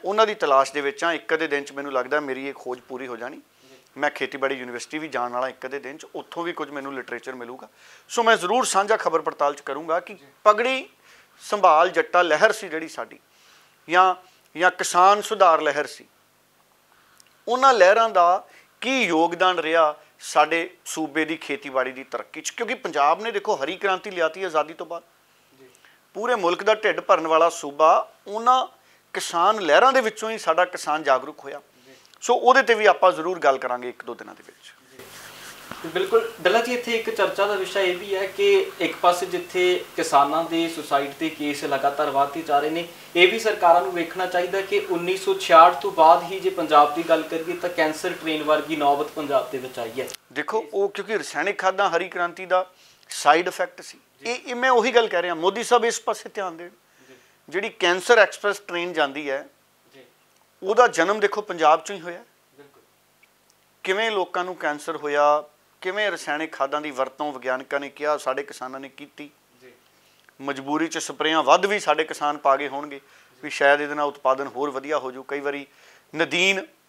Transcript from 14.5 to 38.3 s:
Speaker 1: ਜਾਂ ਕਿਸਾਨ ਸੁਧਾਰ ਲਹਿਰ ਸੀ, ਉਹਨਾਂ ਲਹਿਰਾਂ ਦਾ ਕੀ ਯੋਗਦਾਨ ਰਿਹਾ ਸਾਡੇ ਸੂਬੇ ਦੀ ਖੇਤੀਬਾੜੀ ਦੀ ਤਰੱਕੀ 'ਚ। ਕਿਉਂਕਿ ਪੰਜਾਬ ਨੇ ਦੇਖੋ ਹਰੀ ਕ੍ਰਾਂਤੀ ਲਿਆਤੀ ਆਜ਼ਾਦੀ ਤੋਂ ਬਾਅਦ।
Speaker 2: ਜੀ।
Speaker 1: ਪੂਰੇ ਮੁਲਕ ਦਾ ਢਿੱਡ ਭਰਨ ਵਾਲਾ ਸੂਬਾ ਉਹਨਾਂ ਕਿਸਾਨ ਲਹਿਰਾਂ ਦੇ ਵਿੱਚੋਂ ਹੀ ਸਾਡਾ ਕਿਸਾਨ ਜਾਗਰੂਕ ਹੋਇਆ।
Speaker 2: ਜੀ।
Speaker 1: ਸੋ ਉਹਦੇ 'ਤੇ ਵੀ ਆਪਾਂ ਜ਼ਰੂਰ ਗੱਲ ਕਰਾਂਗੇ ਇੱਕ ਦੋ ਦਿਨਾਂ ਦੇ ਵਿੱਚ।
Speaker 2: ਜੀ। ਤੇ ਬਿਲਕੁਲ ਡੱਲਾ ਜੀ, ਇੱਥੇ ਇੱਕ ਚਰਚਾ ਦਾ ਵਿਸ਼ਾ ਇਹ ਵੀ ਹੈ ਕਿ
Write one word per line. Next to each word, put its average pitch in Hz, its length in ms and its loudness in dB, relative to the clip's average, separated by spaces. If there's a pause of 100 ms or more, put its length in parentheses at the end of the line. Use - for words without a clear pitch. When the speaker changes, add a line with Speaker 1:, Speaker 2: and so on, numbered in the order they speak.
Speaker 1:
ਜਾਂ 180 120 4
ਕਿਸਾਨ 190 500 4
ਸੁਧਾਰ 185 400 4
ਲਹਿਰ 147 260 -2
ਸੀ, - 180 -18 (1400)
ਉਹਨਾਂ 254 260 6
ਲਹਿਰਾਂ 220 360 6
ਦਾ 185 380 4 (340)
ਕੀ 254 220 0
ਯੋਗਦਾਨ 170 560 2
ਰਿਹਾ 156 360 2 (240)
ਸਾਡੇ 165 640 0
ਸੂਬੇ 156 400 -4
ਦੀ 156 120 -6
ਖੇਤੀਬਾੜੀ 131 540 -4
ਦੀ 131 120 -16
ਤਰੱਕੀ - 380 -12
'ਚ। - 80 -8
ਕਿਉਂਕਿ 233 260 -6
ਪੰਜਾਬ 156 460 0
ਨੇ 226 100 -6
ਦੇਖੋ 202 240 -4
ਹਰੀ 147 200 -6
ਕ੍ਰਾਂਤੀ 190 360 -4
ਲਿਆਤੀ 175 320 -4
ਆਜ਼ਾਦੀ 156 300 -4
ਤੋਂ 175 120 -14
ਬਾਅਦ। 165 180 -14 (560)
Speaker 2:
ਜੀ। - 60 -20 (480)
Speaker 1:
ਪੂਰੇ 240 220 -2
ਮੁਲਕ 175 280 0
ਦਾ 214 120 4
ਢਿੱਡ 190 240 -2
ਭਰਨ 170 280 2
ਵਾਲਾ 160 220 4
ਸੂਬਾ 156 640 2 (140)
ਉਹਨਾਂ 233 400 0 (460)
ਕਿਸਾਨ 190 460 0
ਲਹਿਰਾਂ 190 340 6
ਦੇ 226 80 4
ਵਿੱਚੋਂ 220 280 -6
ਹੀ 220 80 -8
ਸਾਡਾ 175 280 2
ਕਿਸਾਨ 160 380 -6
ਜਾਗਰੂਕ 139 400 0
ਹੋਇਆ। 139 180 -14 (240)
Speaker 2:
ਜੀ। - 80 -20 (280)
Speaker 1:
ਸੋ 247 140 2
ਉਹਦੇ 254 260 4
'ਤੇ 226 120 2
ਵੀ 214 120 2
ਆਪਾਂ 185 260 6
ਜ਼ਰੂਰ 165 280 -6
ਗੱਲ 139 180 4
ਕਰਾਂਗੇ 123 320 -6
ਇੱਕ - 140 -16
ਦੋ 120 120 -10
ਦਿਨਾਂ 101 200 -18
ਦੇ - 120 -20
ਵਿੱਚ। - 260 -20 (180)
Speaker 2:
ਜੀ। - 120 -20 (800)
ਤੇ 165 60 -10
ਬਿਲਕੁਲ 190 420 0 (100)
ਡੱਲਾ 196 200 4
ਜੀ, 247 120 -2
ਇੱਥੇ 240 180 -4
ਇੱਕ 220 180 -2
ਚਰਚਾ 202 380 0
ਦਾ 208 80 -2
ਵਿਸ਼ਾ 190 240 -4
ਇਹ 180 180 0
ਵੀ 196 180 -6
ਹੈ 196 120 -2
ਕਿ 196 520 2